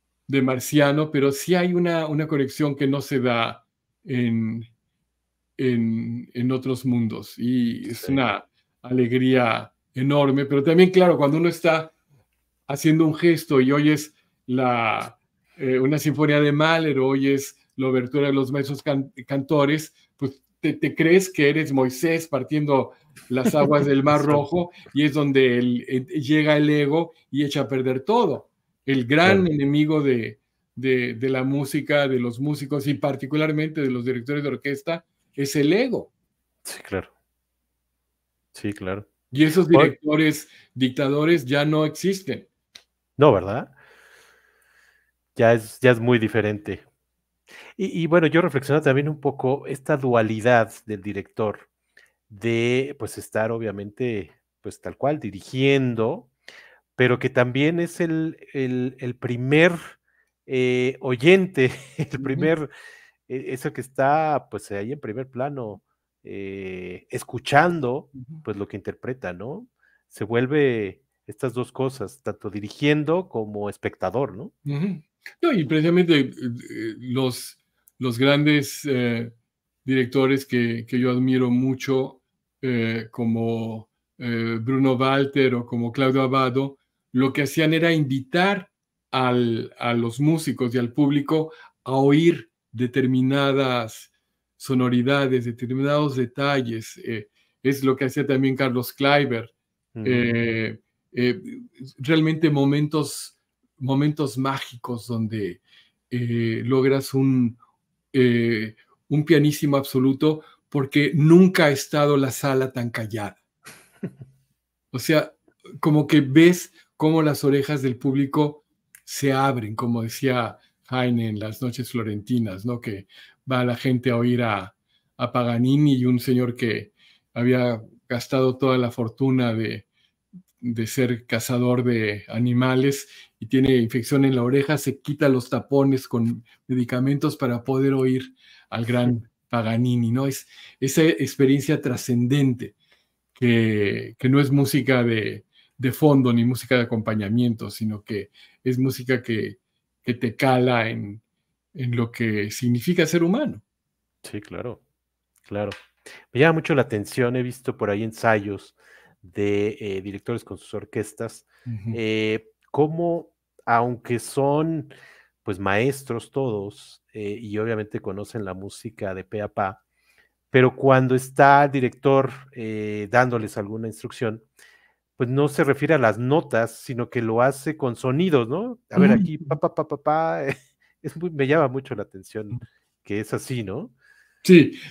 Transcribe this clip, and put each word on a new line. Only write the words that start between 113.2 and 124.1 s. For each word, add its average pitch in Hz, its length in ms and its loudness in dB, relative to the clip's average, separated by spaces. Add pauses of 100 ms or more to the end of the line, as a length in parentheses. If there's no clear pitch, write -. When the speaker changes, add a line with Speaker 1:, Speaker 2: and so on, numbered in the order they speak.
Speaker 2:
<laughs> - 720 -18 (560)
Speaker 1:
O 123 60 -8
sea, 151 340 0 (480)
como 151 260 2
que 151 160 4
ves 160 500 4 (240)
cómo 160 260 2
las 147 220 0
orejas 139 380 0
del 127 160 -2
público 139 640 -2 (400)
se - 280 -2
abren, 123 440 -2
como 117 260 -2
decía 120 560 -4 (320)
Heine 123 380 0
en 107 100 -6
Las 107 220 -10
Noches 123 300 -8
Florentinas, 107 760 -4
¿no? 120 160 -6
Que 98 260 -10 (440)
va 127 140 0
la 120 120 -2
gente 127 340 0